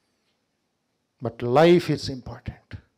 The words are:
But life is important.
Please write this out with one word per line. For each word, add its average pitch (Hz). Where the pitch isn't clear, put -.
But 117
life 160
is 143
important. -